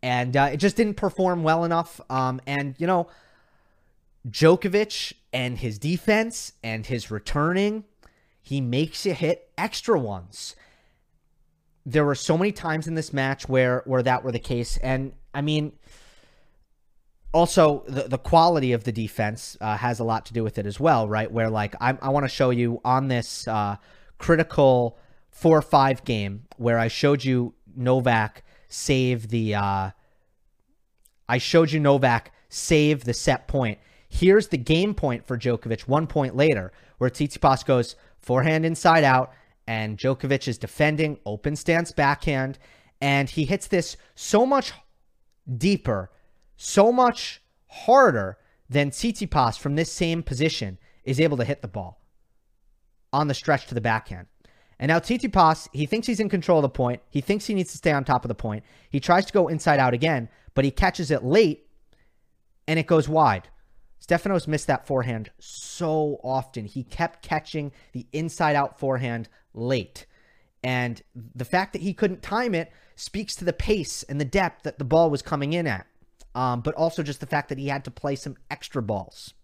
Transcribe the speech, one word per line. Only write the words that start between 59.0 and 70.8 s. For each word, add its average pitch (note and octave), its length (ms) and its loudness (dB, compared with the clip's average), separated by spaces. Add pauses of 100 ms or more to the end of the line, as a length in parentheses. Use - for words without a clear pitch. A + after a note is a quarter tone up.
tries F#3 260 4
to - 80 -16
go F3+ 140 4
inside D3+ 320 2
out B2+ 120 2
again, B2 380 -2 (240)
but C3+ 100 2
he C#3 60 0
catches F3+ 400 -2
it C#3+ 120 0
late, D#3+ 440 2 (1000)
and D#3+ 120 0
it - 80 -2
goes D#3 200 4
wide. C#3 420 2 (540)
Stefanos E3+ 460 0
missed D3+ 200 -4
that C3+ 180 0
forehand A#2+ 520 -4
so D#3 840 -4
often. B2+ 420 -6
He A#2+ 200 -10
kept - 380 -6
catching D3+ 480 -6 (220)
the B2 200 -12
inside D#3 440 -2
out C#3 220 -2
forehand B2 500 -4 (240)
late. A#2+ 540 -6 (560)
And B2 400 -4 (320)